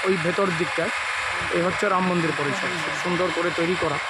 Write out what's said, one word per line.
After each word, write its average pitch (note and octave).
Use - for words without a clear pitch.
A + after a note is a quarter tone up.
ওই F#3+
ভেতর F3
দিকটায়। E3+
এই F3
হচ্ছে F#3
রাম F#3
মন্দির E3+
পরিসর, C#3+
খুব -
সুন্দর F3+
করে E3+
তৈরি F3
করা। D3+